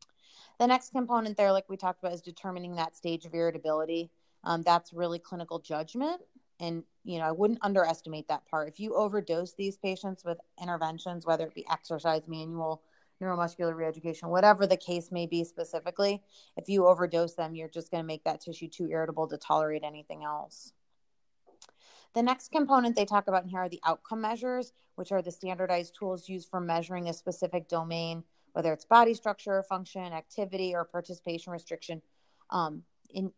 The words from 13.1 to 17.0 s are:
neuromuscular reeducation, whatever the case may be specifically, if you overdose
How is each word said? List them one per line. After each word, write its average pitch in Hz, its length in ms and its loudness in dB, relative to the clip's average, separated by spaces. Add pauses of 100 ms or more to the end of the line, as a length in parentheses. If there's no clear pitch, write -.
neuromuscular 170 540 -2
reeducation, 160 540 -4
whatever 196 400 8
the 185 80 6
case 175 340 -6
may 175 160 -2
be 170 160 0
specifically, 175 800 -2 (340)
if - 120 -10
you 190 180 6
overdose 170 480 6